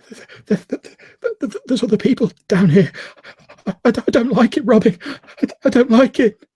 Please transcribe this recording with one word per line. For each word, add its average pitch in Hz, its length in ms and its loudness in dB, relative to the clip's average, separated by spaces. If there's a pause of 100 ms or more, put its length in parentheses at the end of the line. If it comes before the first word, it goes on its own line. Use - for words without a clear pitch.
Th-, - 180 -20 (180)
th-, - 220 -4
th-, - 140 -10
th-, - 580 -12
th-, 262 260 -10
there's 247 180 -2
other 214 140 0
people 233 340 -2 (160)
down 190 220 2
here. 156 220 2 (720)
I, - 100 -8 (100)
I 240 60 4
d-, 226 160 -2
I - 40 -2
don't 240 200 0
like 226 260 0
it, 294 80 -6
Robin. 220 320 2 (440)
I - 40 -6
d-, - 80 -10 (120)
I 285 40 2
don't 247 220 2
like 247 280 2
it. 226 240 0 (120)